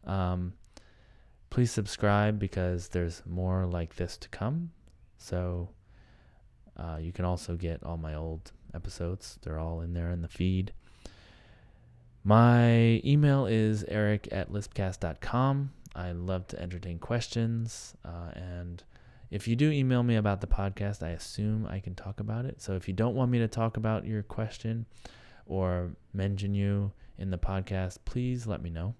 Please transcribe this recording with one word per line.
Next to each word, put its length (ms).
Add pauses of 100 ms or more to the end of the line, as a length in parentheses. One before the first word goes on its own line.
Um, 500 (960)
please 220
subscribe 640
because 520
there's 360
more 400
like 300
this 220
to 120
come. 420 (460)
So, 520 (1040)
uh, 240
you 140
can 100
also 320
get 260
all 160
my 180
old 360 (220)
episodes. 680
They're 180
all 220
in 120
there 180
in 100
the 60
feed. 460 (1500)
My 800
email 400
is 420
eric 460
at 180
lispcast 480
dot 220
com. 500 (240)
I 160
love 360
to 140
entertain 380
questions, 960 (100)
uh, 300
and 500 (460)
if 180
you 80
do 160
email 320
me 120
about 260
the 60
podcast, 540
I 80
assume 560
I 140
can 160
talk 240
about 260
it. 160
So 140
if 120
you 60
don't 220
want 160
me 80
to 80
talk 300
about 280
your 160
question 640 (640)
or 440 (220)
mention 400
you 380 (260)
in 140
the 80
podcast, 680
please 400
let 160
me 80
know. 300